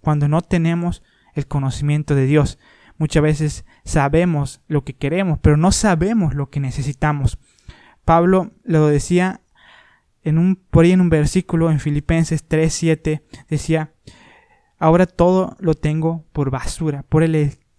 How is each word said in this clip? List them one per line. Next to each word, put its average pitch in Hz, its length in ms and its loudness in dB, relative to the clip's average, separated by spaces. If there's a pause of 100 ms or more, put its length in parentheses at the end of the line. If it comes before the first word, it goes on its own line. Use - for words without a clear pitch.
cuando 147 280 0
no 156 120 0
tenemos 170 600 -2 (320)
el 143 140 -6
conocimiento 147 640 -2
de 135 120 2
Dios. 143 340 0 (360)
Muchas 156 280 0
veces 151 400 -2 (200)
sabemos 151 840 0
lo 147 160 -2
que - 100 -12
queremos, 165 480 -2
pero 151 140 4
no 170 160 2
sabemos 185 640 0
lo 139 120 -6
que 143 120 -8
necesitamos. 139 800 -4 (640)
Pablo 180 480 2 (100)
lo 156 240 2
decía 175 540 0 (840)
en 160 160 0
un, 185 160 2
por - 300 2
ahí 175 80 4
en 185 80 4
un 175 100 2
versículo 165 600 0
en 147 80 0
Filipenses 156 680 -2
tres 160 260 0
siete, 156 520 -2 (240)
decía, 156 460 -4 (840)
"Ahora 170 280 4
todo 185 520 0
lo 160 160 0
tengo 156 580 -4
por 139 200 -2
basura, 139 560 -6
por 156 160 2
el, 156 340 0 (200)